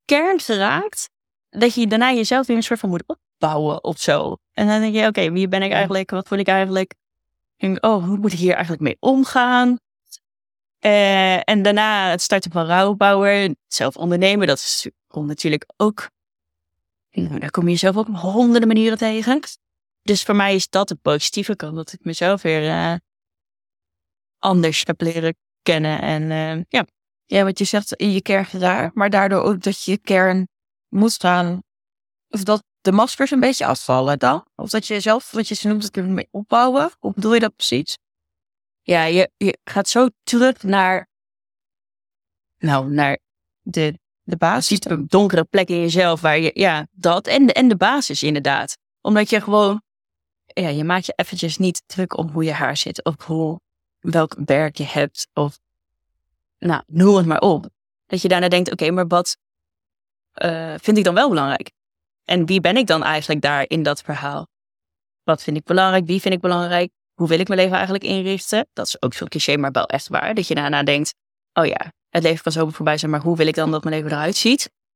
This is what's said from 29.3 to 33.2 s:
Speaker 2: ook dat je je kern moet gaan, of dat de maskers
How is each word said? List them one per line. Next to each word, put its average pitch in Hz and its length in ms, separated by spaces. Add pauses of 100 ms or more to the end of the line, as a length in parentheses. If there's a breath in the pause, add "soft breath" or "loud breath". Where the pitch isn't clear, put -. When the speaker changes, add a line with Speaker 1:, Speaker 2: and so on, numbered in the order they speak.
Speaker 2:
ook 196 200
dat 196 200
je - 80
je 196 80
kern 185 500 (400)
moet 214 320
gaan, 180 420 (640)
of 202 160
dat 208 200 (160)
de 190 120
maskers 254 380